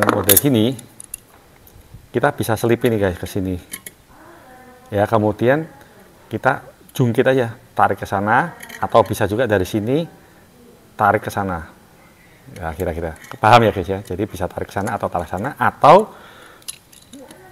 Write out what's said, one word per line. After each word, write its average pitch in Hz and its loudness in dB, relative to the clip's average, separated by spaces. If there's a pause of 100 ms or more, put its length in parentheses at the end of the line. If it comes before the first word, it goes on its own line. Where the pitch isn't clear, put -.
model 101 0
gini, 131 2 (1400)
kita 131 0
bisa 117 -2
selipin 117 0
nih, 101 0
guys, 90 -6
ke - -10
sini. 95 -6 (1400)
Ya, 104 0
kemudian 113 2 (640)
kita 131 -2 (320)
jungkit 120 0
aja, 123 0 (160)
tarik 98 2
ke - -10
sana, 110 -2 (240)
atau 110 2
bisa 107 0
juga 107 -2
dari 98 2
sini 123 -2 (880)
tarik 104 2
ke 107 -6
sana. 92 -6 (800)
Ya, 82 -10
kira-kira. 85 -6 (240)
Paham 113 6
ya, 101 4
guys, 90 -4
ya? 98 -4
Jadi 95 -6
bisa - -6
tarik 90 -10
ke - -20
sana 104 -4
atau 101 -4
tarik 87 -4
ke - -10
sana, 107 -8
atau 147 4 (1400)